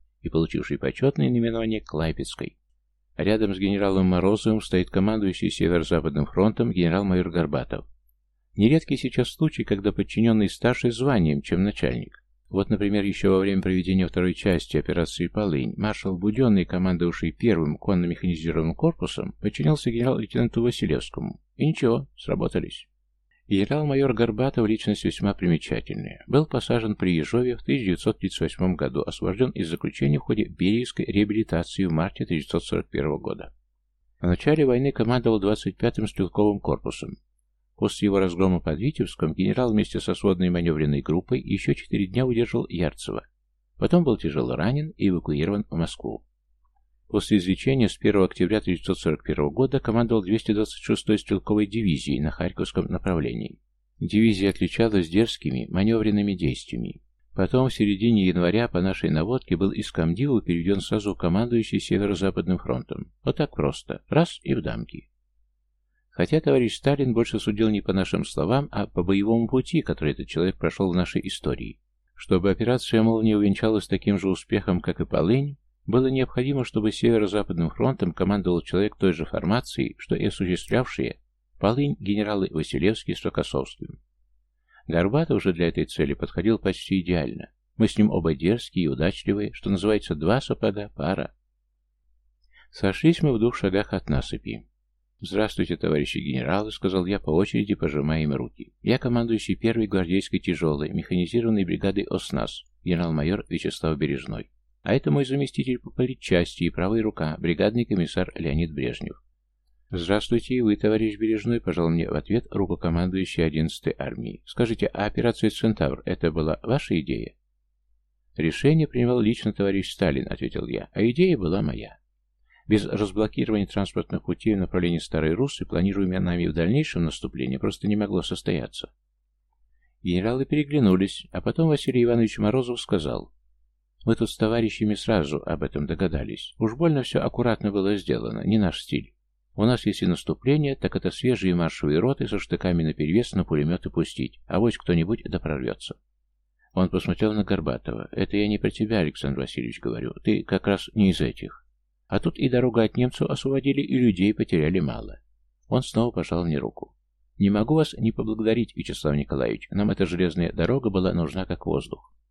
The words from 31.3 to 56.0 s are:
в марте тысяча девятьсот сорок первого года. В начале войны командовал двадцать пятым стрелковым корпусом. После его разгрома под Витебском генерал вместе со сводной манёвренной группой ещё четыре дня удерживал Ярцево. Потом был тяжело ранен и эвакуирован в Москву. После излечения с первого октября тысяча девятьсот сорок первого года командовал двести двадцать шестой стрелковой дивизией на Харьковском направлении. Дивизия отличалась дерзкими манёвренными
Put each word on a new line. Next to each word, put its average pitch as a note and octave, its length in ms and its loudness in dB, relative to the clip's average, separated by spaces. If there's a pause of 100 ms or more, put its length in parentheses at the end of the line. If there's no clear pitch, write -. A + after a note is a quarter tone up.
в E2+ 60 0
марте E2 340 -2
тысяча D#2+ 160 -2
девятьсот - 220 -4
сорок - 260 -4
первого C#2+ 280 -2
года. - 340 -10 (680)
В F2 80 -2
начале D3 400 4
войны C3 240 2
командовал A#2 480 2
двадцать G2 380 0
пятым A2+ 280 0
стрелковым G2+ 540 0
корпусом. - 580 -6 (580)
После - 300 -2
его G2 140 4
разгрома F2+ 400 4
под D2+ 180 -2
Витебском F2+ 560 -2
генерал G#2+ 380 0
вместе G#2+ 280 0
со F#2 140 -4
сводной F2+ 380 2
манёвренной D2+ 500 2
группой F#2 400 -2
ещё - 320 -2
четыре G#2 320 -2
дня A#2 220 0
удерживал A#2 420 0
Ярцево. E2 540 -4 (540)
Потом F3 260 4
был A#2 140 2
тяжело D2+ 400 -2
ранен C3+ 340 -2
и - 160 -2
эвакуирован F2 600 0
в - 80 -10
Москву. - 480 -4 (840)
После G#2 300 2
излечения G2+ 500 2
с - 100 -4
первого G2+ 280 4
октября F#2+ 340 0
тысяча F2+ 240 -2
девятьсот F#2 160 -2
сорок - 240 -2
первого D2 260 0
года C3 300 0
командовал A2+ 420 2
двести G#2+ 320 0
двадцать G#2 300 -2
шестой A2 340 0
стрелковой G#2 500 0
дивизией F#2 520 -2
на D#2 120 0
Харьковском F2+ 540 -4
направлении. C2+ 760 -4 (400)
Дивизия G2+ 500 4
отличалась F#2+ 600 0
дерзкими D#2+ 600 0
манёвренными G#2 640 2